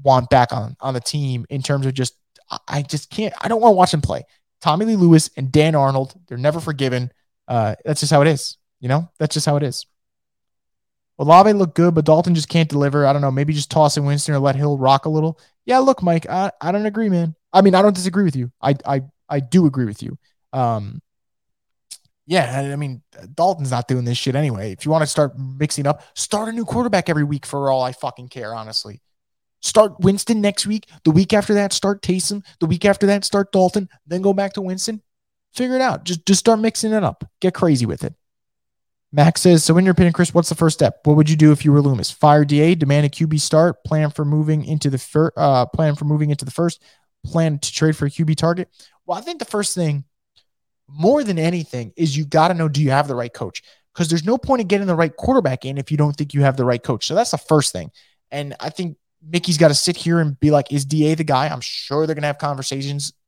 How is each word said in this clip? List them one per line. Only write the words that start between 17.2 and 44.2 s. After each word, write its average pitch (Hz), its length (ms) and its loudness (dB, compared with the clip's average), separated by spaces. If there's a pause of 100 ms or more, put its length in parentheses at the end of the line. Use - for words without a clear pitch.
I 190 100 6
mean, 196 120 6
I 185 80 4
don't 208 120 4
disagree 185 300 -2
with 143 120 0
you. 123 140 -6 (100)
I, 143 140 0 (100)
I, 139 180 -2 (240)
I 147 140 -4
do 160 240 2
agree 131 220 0
with 104 160 -10
you. - 160 -12 (340)
Um, 117 480 -4 (1300)
yeah, 139 340 -2
I, 139 120 -6
I 143 40 -8
mean, 139 260 -8 (320)
Dalton's 165 380 0
not - 160 -2
doing 123 160 0
this 120 120 -2
shit 131 200 -2
anyway. 110 360 -2
If - 120 -14
you 147 60 0
wanna 156 160 2
start 139 320 0
mixing 135 480 -4
up, 143 160 -2 (120)
start 214 340 -6
a 226 40 -8
new 233 120 -6
quarterback 226 440 -2
every 151 160 0
week 143 200 -6
for 139 260 -4
all 131 120 0
I 127 80 -4
fucking 123 380 -12
care, 113 260 -12
honestly. 110 480 -12 (580)
Start 214 400 2
Winston 202 400 0
next 202 240 -2
week. 214 240 -6 (160)
The 160 60 4
week 175 220 4
after 208 220 0
that, 202 180 0
start 202 300 -4
Taysom. 185 400 -4 (180)
The 170 60 -2
week 170 180 -2
after 202 220 2
that, 202 180 2
start 202 280 -2
Dalton. 190 360 0 (180)
Then 180 160 -6
go 196 100 2
back 196 220 -2
to 208 80 -8
Winston. 190 400 -8 (500)
Figure 254 220 -4
it 262 80 0
out. 240 220 -2
Just, 175 200 -6
just 196 160 4
start 226 200 4
mixing 220 320 -2
it 214 100 0
up. - 220 -4 (160)
Get 185 120 0
crazy 143 320 2
with 87 200 -6
it. - 100 -8 (960)
Max 147 280 4
says, 175 240 6
"So 160 120 4
in 185 80 4
your 190 60 4
opinion, 175 220 4
Chris, 175 200 0
what's 170 160 2
the 170 60 -4
first 160 240 0
step? - 240 0
What 147 140 4
would 151 120 6
you 160 60 2
do 156 160 6
if 147 140 2
you 151 80 4
were 143 100 4
Loomis? 139 300 -2
Fire 151 320 6
D 143 160 2
A, 170 160 4
demand 147 300 2
a - 20 2
Q 165 180 -4
B 151 120 0
start, 160 440 0
plan 151 280 -2
for 151 140 -6